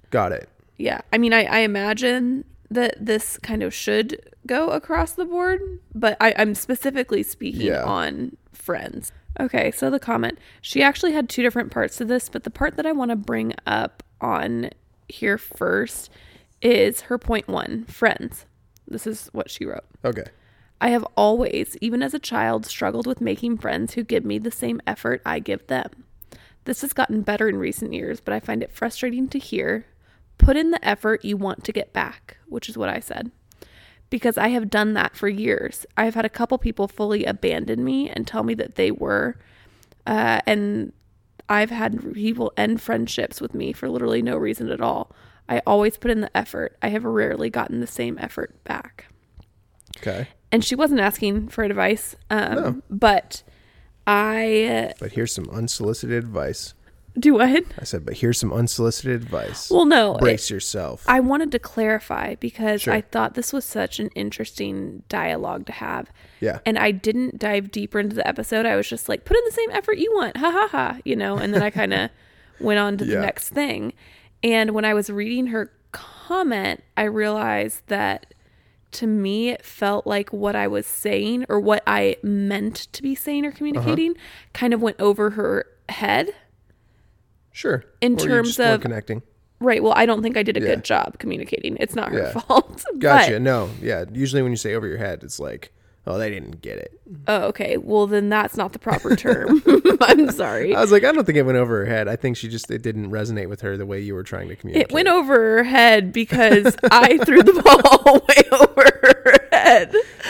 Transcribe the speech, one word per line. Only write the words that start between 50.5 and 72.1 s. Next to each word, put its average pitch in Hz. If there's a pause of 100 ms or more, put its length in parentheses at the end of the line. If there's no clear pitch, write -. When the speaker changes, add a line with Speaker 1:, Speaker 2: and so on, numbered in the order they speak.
Speaker 2:
And 226
she -
wasn't 285
asking 208
for 226
advice, 202 (140)
um, 208
Speaker 1:
No. 269
Speaker 2:
but 202 (640)
I 220
Speaker 1:
But 98
here's 117
some -
unsolicited 117
advice. 87 (460)
Speaker 2:
Do 285
what? 254 (160)
Speaker 1:
I -
said, 82
"But -
here's 120
some 110
unsolicited 117
advice." 101
Speaker 2:
Well, 349
no, 233
Speaker 1:
Brace 117
Speaker 2:
it, -
Speaker 1:
yourself. 90
Speaker 2:
I 254
wanted 285
to 240
clarify -
because 214
Speaker 1:
Sure. 220
Speaker 2:
I 214
thought 226
this -
was 277
such -
an 208
interesting 202
dialogue 170
to -
have. - (280)
Speaker 1:
Yeah. -
Speaker 2:
And 220
I 214
didn't 220
dive 202
deeper 208
into 208
the 220
episode. 220
I 214
was 202
just -
like, -
"Put 427
in 480
the 440
same 453
effort -
you 440
want. 320
Ha, 311
ha, 392
ha," -
you -
know, 202
and 202
then 202
I 208
kinda 214 (240)